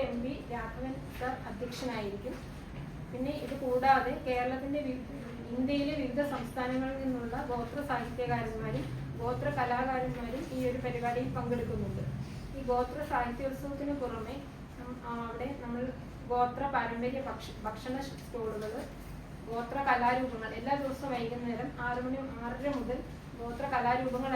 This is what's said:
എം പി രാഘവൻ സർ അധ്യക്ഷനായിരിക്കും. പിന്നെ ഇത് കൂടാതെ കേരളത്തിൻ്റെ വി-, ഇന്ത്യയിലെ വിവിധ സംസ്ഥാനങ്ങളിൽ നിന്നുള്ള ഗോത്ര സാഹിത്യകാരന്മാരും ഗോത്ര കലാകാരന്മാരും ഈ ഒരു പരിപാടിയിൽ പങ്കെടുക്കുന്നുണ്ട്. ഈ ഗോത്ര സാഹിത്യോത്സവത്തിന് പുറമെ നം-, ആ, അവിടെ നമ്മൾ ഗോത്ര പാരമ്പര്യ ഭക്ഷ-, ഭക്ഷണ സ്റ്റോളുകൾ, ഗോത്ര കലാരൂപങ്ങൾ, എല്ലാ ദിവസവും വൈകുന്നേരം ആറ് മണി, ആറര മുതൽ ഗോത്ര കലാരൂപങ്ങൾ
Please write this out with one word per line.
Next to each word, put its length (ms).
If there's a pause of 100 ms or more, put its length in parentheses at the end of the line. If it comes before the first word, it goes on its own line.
എം 160
പി 100 (180)
രാഘവൻ 420 (260)
സർ 120 (180)
അധ്യക്ഷനായിരിക്കും. 840 (760)
പിന്നെ 220 (120)
ഇത് 180
കൂടാതെ 500 (140)
കേരളത്തിൻ്റെ 600
വി-, 120 (580)
ഇന്ത്യയിലെ 440
വിവിധ 200 (120)
സംസ്ഥാനങ്ങളിൽ 680
നിന്നുള്ള 340 (140)
ഗോത്ര 300 (100)
സാഹിത്യകാരന്മാരും 960 (360)
ഗോത്ര 260 (100)
കലാകാരന്മാരും 840 (120)
ഈ 40 (100)
ഒരു 160
പരിപാടിയിൽ 500
പങ്കെടുക്കുന്നുണ്ട്. 680 (540)
ഈ 40 (100)
ഗോത്ര 280 (120)
സാഹിത്യോത്സവത്തിന് 920
പുറമെ 340 (440)
നം-, 280
ആ, 40 (160)
അവിടെ 220 (140)
നമ്മൾ 200 (480)
ഗോത്ര 320 (120)
പാരമ്പര്യ 520
ഭക്ഷ-, 380
ഭക്ഷണ 300 (140)
സ്റ്റോളുകൾ, 640 (760)
ഗോത്ര 280 (120)
കലാരൂപങ്ങൾ, 680
എല്ലാ 220
ദിവസവും 340
വൈകുന്നേരം 540 (180)
ആറ് 180
മണി, 120 (260)
ആറര 240 (120)
മുതൽ 200 (400)
ഗോത്ര 340
കലാരൂപങ്ങൾ 640